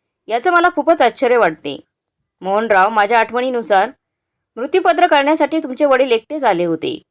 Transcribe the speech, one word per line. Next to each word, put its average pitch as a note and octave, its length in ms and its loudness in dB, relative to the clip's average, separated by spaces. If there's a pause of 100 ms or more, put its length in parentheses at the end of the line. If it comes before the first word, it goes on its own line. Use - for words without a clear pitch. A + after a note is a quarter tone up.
(260)
याचं A#3 260 -2
मला F4 220 2
खूपच D#4 280 0
आश्चर्य A#3+ 340 2
वाटते. E3 440 -2 (600)
मोहनराव, G3+ 500 0
माझ्या A3+ 300 2
आठवणीनुसार A3+ 720 -2 (680)
मृत्यूपत्र F4 500 0
करण्यासाठी D#4 520 0
तुमचे C#4+ 260 -4
वडील C4 260 2
एकटेच C4+ 340 -4
आले F3+ 200 0
होते. D#3+ 460 -6